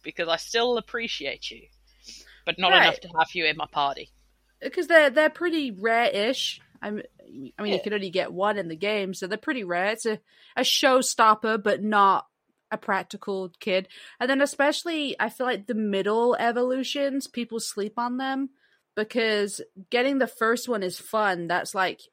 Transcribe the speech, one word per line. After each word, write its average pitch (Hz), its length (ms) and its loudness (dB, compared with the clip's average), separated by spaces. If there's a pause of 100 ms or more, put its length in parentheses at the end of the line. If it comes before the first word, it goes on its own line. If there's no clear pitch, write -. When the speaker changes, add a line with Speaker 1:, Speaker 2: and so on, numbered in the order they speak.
Speaker 1:
because 165 260 -6
I 165 80 2
still 233 420 0
appreciate 220 720 -8
you, - 160 -18 (800)
but 175 120 -4
not 180 140 2
Speaker 2:
Right. 349 100 8
Speaker 1:
enough 175 180 2
to 170 80 -18 (100)
have 160 160 4
you 170 100 -2
in 151 140 0
my 151 120 -6
party. 147 420 -4 (500)
Speaker 2:
Because 339 260 -4
they're, 311 220 8
they're 302 200 4
pretty 311 420 -2
rare-ish. 226 880 0 (220)
I'm, 208 200 -6 (560)
I - 40 -8
mean, 208 100 -2
Speaker 1:
Yeah. - 20 2
Speaker 2:
you 185 80 -2
can 202 100 -6
only 196 180 -4
get 175 220 -2
one 202 240 0
in 175 120 -4
the 160 80 -8
game, 202 360 -2
so 185 140 -8
they're 196 120 -4
pretty 262 260 -4
rare. 175 280 0
It's 226 140 -8
a, 214 120 -2 (380)
a 254 60 2
showstopper, 226 1000 4
but 202 200 2
not 202 440 4 (440)
a 214 80 -4
practical 190 840 -4
kid. 190 280 -2 (300)
And 247 120 0
then 269 100 2
especially, 294 800 0
I 220 80 0
feel 247 160 -6
like 220 220 -2
the 240 80 -4
middle 214 600 0
evolutions, 262 920 -2
people 233 340 -8
sleep 214 380 -6
on 240 180 -4
them, 269 340 -4 (460)
because 214 640 0 (300)
getting 262 280 2
the 262 80 2
first 247 420 0
one 214 140 -2
is 185 160 -4
fun. 190 500 0
That's - 260 -2
like, 185 260 0 (120)